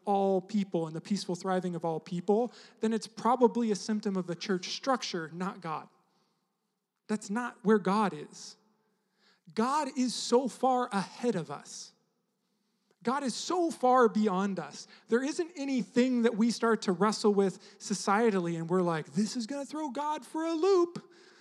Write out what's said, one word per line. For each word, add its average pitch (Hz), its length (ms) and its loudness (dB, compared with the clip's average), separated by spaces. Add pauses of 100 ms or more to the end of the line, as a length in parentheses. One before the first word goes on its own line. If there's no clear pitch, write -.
all 196 360 2
people 185 460 -2
and 160 80 -10
the 160 60 -6
peaceful 190 340 -4
thriving 180 400 -2
of 160 100 -8
all 160 140 -2
people, 208 540 0 (280)
then 220 120 0
it's - 160 -4
probably 233 640 2
a 190 40 0
symptom 208 400 -2
of 185 120 -4
the 165 80 -4
church 180 320 -4
structure, 190 680 -4
not 185 260 -8
God. 156 280 -10 (1200)
That's 214 200 -4
not 240 360 -6
where 214 140 6
God 190 360 0
is. - 420 -16 (1000)
God 262 400 0
is 254 180 0
so 247 320 2
far 247 460 0
ahead 202 420 -2
of 151 160 -6
us. - 400 -14 (1120)
God 277 220 0
is 226 100 -2
so 339 360 0
far 254 400 6
beyond 196 500 2
us. 147 260 -14 (220)
There 247 160 2
isn't 320 320 -4
anything 254 640 0
that 226 140 2
we 226 140 4
start 220 320 0
to 190 100 0
wrestle 208 400 2
with 196 260 2 (200)
societally 196 800 0
and 165 100 -6
we're 180 140 2
like, 156 320 -2
"This 208 220 -2
is 226 100 -6
gonna 277 180 -6
throw 302 240 -6
God 294 340 -4
for 320 220 -6
a 330 80 -2
loop. 349 500 2 (380)